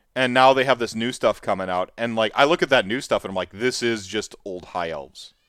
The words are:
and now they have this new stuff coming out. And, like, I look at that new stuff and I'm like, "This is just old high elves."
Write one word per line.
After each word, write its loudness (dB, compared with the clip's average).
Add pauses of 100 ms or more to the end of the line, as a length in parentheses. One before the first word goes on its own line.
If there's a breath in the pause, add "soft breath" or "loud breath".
(140)
and 0
now 8
they 2
have 2
this -4
new -4
stuff 0
coming -4
out. -4
And, -6
like, 0
I 6
look 2
at 0
that 4
new -6
stuff -2
and -10
I'm -8
like, -6
"This -2
is -2
just -6 (100)
old -10
high -6
elves." -14 (160)